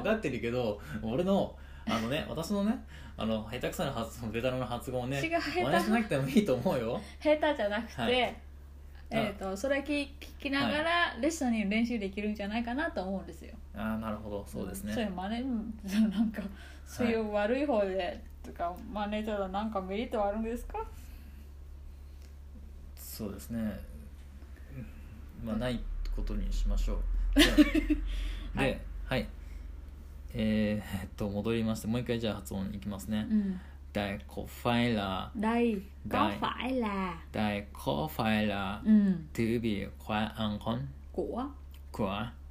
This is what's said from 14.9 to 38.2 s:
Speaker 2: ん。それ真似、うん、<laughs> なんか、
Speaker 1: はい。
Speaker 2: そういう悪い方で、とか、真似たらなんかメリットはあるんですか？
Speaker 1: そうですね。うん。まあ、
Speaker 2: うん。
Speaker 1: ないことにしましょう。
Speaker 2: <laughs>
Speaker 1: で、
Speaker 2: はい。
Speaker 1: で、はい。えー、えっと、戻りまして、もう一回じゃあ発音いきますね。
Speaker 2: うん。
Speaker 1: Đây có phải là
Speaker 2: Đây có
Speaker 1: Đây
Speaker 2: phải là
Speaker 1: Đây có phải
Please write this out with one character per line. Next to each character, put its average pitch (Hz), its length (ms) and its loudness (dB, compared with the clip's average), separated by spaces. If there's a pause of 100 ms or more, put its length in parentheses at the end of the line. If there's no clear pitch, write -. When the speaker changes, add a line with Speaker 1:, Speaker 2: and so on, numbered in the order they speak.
Speaker 2:
ん。 - 20 0
そ 247 60 0
れ 202 80 0
真 190 280 -4
似、 247 60 -4
う - 20 -2
ん、 233 280 -2 (100)
<laughs> 202 260 4
な 190 120 2
ん 220 100 4
か、 208 100 -6
Speaker 1:
は 185 60 -4
い。 - 20 -6 (360)
Speaker 2:
そ - 180 -2
う 226 40 6
い 226 80 4
う 220 180 0
悪 208 260 4
い 294 60 2
方 226 180 4
で、 185 400 0 (180)
と - 120 -12
か、 170 200 -2 (180)
真 208 260 -2
似 214 80 -2
た 214 120 0
ら 196 120 0
な 196 140 0
ん 226 60 0
か 202 120 0
メ 190 160 -2
リ 240 80 0
ッ 254 40 -8
ト 233 100 0
は 202 100 4
あ - 20 0
る 214 80 -2
ん 220 40 0
で 226 140 -2
す - 80 -8
か？ 415 140 -6 (2250)
Speaker 1:
そ - 320 -8
う 95 60 -4
で 98 60 -10
す - 120 -12
ね。 117 80 -2 (1800)
う - 20 -8
ん。 117 40 -6
ま 110 40 0
あ、 107 40 2
Speaker 2:
う - 20 2
ん。 - 20 0
Speaker 1:
な 123 100 2
い 123 100 0 (360)
こ - 60 0
と 110 140 -2
に 190 160 0
し - 160 4
ま - 100 4
し - 120 4
ょ 104 60 2
う。 - 40 0 (360)
Speaker 2:
<laughs> - 0 -
Speaker 1:
で、 294 80 12 (1120)
Speaker 2:
は 135 100 4
い。 123 60 4
Speaker 1:
で、 - 100 -4 (240)
は 131 120 0
い。 110 100 0 (1080)
え 107 480 4
ー、 95 200 -4
え - 60 -6
っ - 100 -8
と、 104 120 0
戻 104 220 0
り 117 120 4
ま 110 120 2
し 110 60 -6
て、 101 60 -4
も 117 100 2
う - 20 2
一 120 60 -4
回 120 120 2
じ 113 120 0
ゃ - 20 0
あ 98 40 -2
発 101 180 -8
音 95 200 -2
い 101 60 -6
き 107 80 -6
ま 101 100 -4
す - 100 -8
ね。 110 220 0
Speaker 2:
う 220 60 4
ん。 196 240 2 (340)
Speaker 1:
Đây 101 320 0
có - 220 -8
phải 120 460 2
là 98 420 0
Speaker 2:
Đây 226 460 2 (280)
có 226 200 4
Speaker 1:
Đây 208 100 -2
Speaker 2:
phải 247 400 -2
là 190 420 0 (120)
Speaker 1:
Đây 104 400 0
có 147 340 0
phải 107 400 4